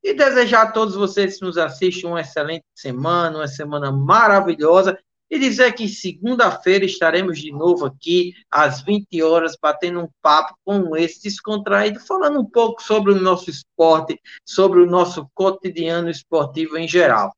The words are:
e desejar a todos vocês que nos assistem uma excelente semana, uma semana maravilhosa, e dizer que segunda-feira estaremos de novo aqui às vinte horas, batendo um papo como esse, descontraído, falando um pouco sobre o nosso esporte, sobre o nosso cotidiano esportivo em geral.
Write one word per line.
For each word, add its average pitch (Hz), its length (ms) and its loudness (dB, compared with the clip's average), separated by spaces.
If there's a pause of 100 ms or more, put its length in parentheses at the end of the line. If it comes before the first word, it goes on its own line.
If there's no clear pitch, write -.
e 392 100 -2
desejar 247 520 4
a 220 80 -2
todos 214 220 -2
vocês 196 440 -2
que 185 80 -10
nos 175 100 -6
assistem 175 540 -4
uma 170 100 -6
excelente 156 540 -8
semana, 156 640 -4
uma 147 100 -6
semana 147 420 -8
maravilhosa, 185 1080 4 (320)
e 285 80 -4
dizer 247 360 2
que 233 120 -6
segunda-feira 196 1000 0
estaremos 175 540 -2
de 151 140 -12
novo 170 340 0
aqui 175 480 -2 (160)
às 143 320 0
vinte 202 400 -2
horas, 165 400 2
batendo 175 380 -2
um 165 80 -10 (120)
papo 156 440 0
como 185 320 -2
esse, 165 260 -4
descontraído, 208 760 -4
falando 294 400 -2
um 214 40 -2
pouco 226 380 -2
sobre 202 300 2
o 190 80 2
nosso 180 280 0
esporte, 160 720 0 (240)
sobre 180 360 4
o 175 60 8
nosso 175 460 -2
cotidiano 170 760 -4
esportivo 156 680 -4
em 165 120 -6
geral. 123 500 2